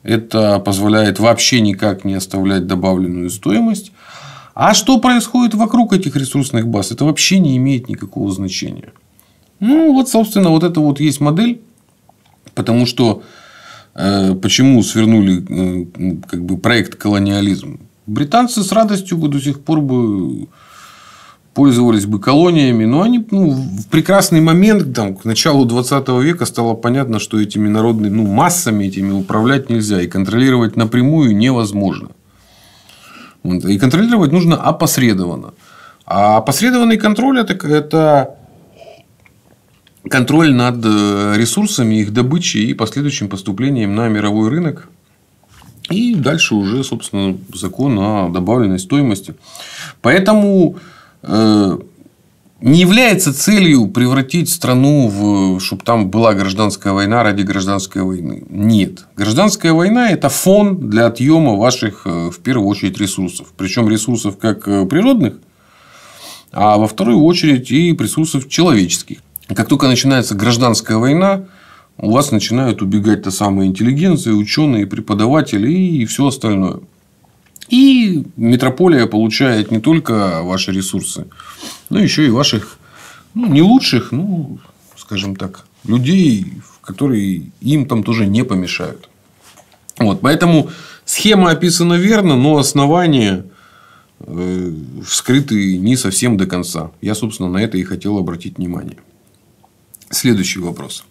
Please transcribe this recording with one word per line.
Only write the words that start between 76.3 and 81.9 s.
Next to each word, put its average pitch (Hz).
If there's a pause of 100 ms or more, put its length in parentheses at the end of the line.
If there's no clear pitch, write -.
И 240 (100)
метрополия 123
получает 110
не 113
только 107
ваши 92
ресурсы, - (640)
но -